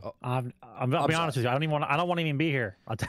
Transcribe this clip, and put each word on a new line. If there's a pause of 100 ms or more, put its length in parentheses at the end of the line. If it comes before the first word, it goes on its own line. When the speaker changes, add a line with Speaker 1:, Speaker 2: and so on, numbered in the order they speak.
Speaker 1:
Oh. (100)
Speaker 2:
I'm, (100)
I'm,
I'll
Speaker 1:
I'm
Speaker 2:
be
Speaker 1:
sorry.
Speaker 2:
honest
with
you.
I
don't
even
wanna,
I
don't
wanna
even
be
here. (100)
I'll
t-,